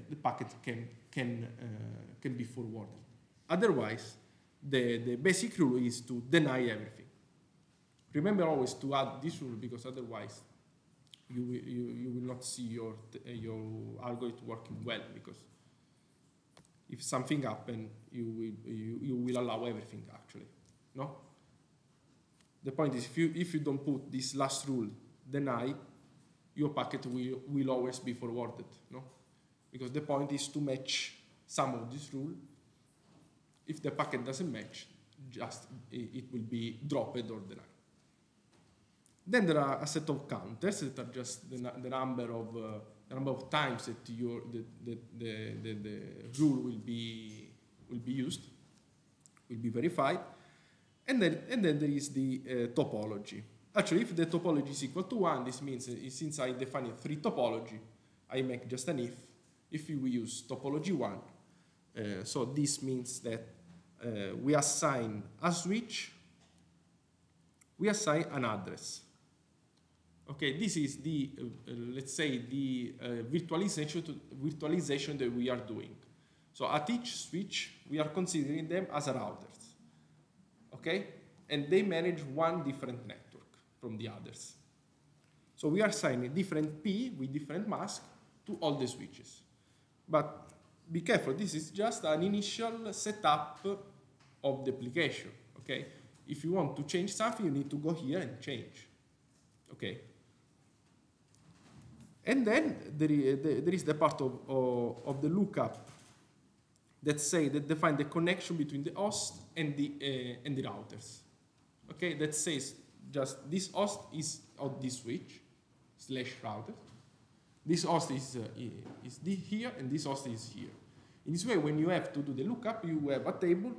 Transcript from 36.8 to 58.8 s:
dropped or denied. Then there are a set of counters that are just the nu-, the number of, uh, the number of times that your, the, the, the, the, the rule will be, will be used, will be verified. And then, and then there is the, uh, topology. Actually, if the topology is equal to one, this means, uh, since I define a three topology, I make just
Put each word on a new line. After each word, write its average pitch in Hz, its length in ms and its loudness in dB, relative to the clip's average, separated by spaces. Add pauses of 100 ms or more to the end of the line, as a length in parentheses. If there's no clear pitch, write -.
dropped 135 300 0
or 113 240 -4
denied. 95 240 -14 (1600)
Then 202 200 8
there 156 120 8
are 139 240 4
a 151 40 -2
set 151 220 0
of 135 200 0
counters 110 520 -2
that 135 180 -4
are 120 140 -6
just 123 380 -8
the 127 80 -8
nu-, 123 240 -6
the 127 60 -6
number 127 420 0
of, 113 260 -6
uh, 110 220 -6 (300)
the 131 80 -10
number 135 160 0
of - 180 -6
times 131 360 0
that 113 220 -8
your, 120 340 -4 (100)
the, 117 120 -6 (200)
the, 117 140 -6 (200)
the, 110 440 -6
the, 113 120 -4
the 104 260 -6 (380)
rule 139 240 6
will 123 220 -2
be, 113 640 -6 (420)
will 123 80 -6
be 113 140 -2
used, 131 300 0 (1080)
will 120 60 -6
be 117 140 0
verified. 151 500 4 (880)
And 262 120 6
then, 165 300 6
and 240 140 4
then 151 160 8
there 147 100 4
is 143 200 0
the, 131 360 2
uh, 127 60 -6 (160)
topology. 107 720 0 (320)
Actually, 196 280 6
if 220 120 -2
the 165 120 4
topology 160 440 2
is 139 140 -4
equal 170 180 -2
to 240 140 -4
one, 160 280 4
this 127 160 -6
means, 131 280 -6
uh, 123 40 -6 (180)
since 147 280 -4
I 127 140 0
define 131 340 -2
a 117 60 -4
three 147 240 -6
topology, 117 640 0 (500)
I 131 120 2
make 127 260 -4
just 127 200 -4